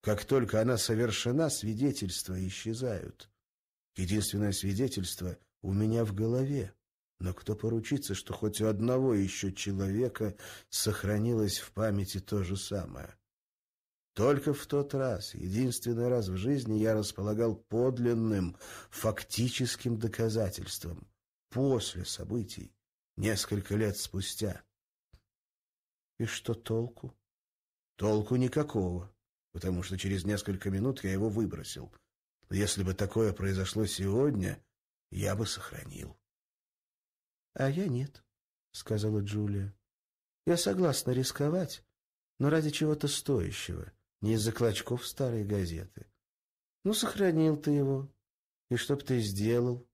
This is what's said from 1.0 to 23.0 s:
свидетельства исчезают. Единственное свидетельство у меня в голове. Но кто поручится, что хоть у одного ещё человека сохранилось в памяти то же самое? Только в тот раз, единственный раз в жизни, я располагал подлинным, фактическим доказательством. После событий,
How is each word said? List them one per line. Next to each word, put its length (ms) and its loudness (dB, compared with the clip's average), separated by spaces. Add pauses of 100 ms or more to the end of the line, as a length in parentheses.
свидетельства 840 -2 (100)
исчезают. 840 -6 (680)
Единственное 560 0
свидетельство 880 -2 (240)
у 100 -4
меня 320 2
в 100 -2
голове. 600 0 (500)
Но 100 -2
кто 220 -4
поручится, 600 -2
что 180 -8
хоть 260 -4
у 80 2
одного 460 2
ещё 380 0
человека 840 -2 (340)
сохранилось 920 0
в 120 -14
памяти 480 0
то 240 -2
же 140 -2
самое? 580 -8 (1000)
Только 400 4
в 140 -6
тот 260 0
раз, 400 -2
единственный 760 0
раз 180 2
в 80 -2
жизни, 440 0
я 140 4
располагал 640 0
подлинным, 1000 0 (320)
фактическим 1080 -2
доказательством. 1080 -2 (420)
После 540 0
событий, 720 -6 (400)